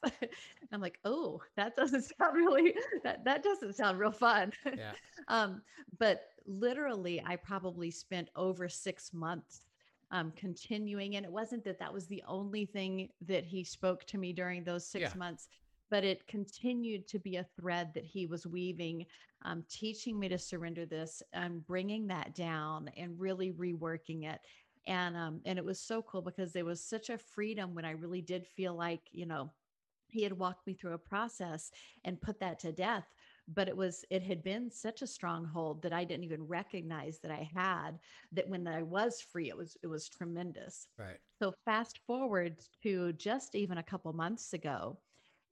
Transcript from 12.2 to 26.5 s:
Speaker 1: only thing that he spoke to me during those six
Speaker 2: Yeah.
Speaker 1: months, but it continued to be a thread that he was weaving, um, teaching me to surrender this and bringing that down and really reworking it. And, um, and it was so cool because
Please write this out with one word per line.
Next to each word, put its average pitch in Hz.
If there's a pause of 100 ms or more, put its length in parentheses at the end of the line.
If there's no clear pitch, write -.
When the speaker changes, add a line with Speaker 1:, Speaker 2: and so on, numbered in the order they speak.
Speaker 1:
only 202
thing 190 (120)
that 180
he 180
spoke 185
to -
me 180
during 180
those 175
six 170
Speaker 2:
Yeah. 190
Speaker 1:
months, 175 (420)
but 202
it 185
continued 220
to 214
be 180
a 185 (100)
thread 175
that 165
he 185
was 165
weaving, 170 (380)
um, 170
teaching 220
me 196
to 180
surrender 170
this 160 (120)
and 175
bringing 202
that 175
down 156
and 175
really 185
reworking 165
it. 156 (460)
And, 180
um, 165
and 185
it 175
was 185
so 226
cool 190
because 180